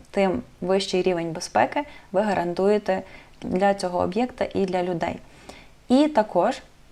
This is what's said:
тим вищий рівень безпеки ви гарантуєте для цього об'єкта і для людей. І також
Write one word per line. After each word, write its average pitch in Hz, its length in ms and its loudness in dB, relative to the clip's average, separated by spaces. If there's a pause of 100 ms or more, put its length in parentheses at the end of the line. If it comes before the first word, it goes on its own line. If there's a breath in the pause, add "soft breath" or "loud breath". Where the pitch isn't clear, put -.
(100)
тим 190 320 0 (180)
вищий 190 420 0
рівень 170 300 0
безпеки 220 520 -2 (280 loud breath)
ви 185 80 2
гарантуєте 190 840 0 (420 loud breath)
для 196 300 2
цього 180 240 -4
об'єкта 202 560 -2
і 190 120 2
для 180 160 -2
людей. 175 360 -4 (720 loud breath)
І 277 200 6
також 214 540 0 (300)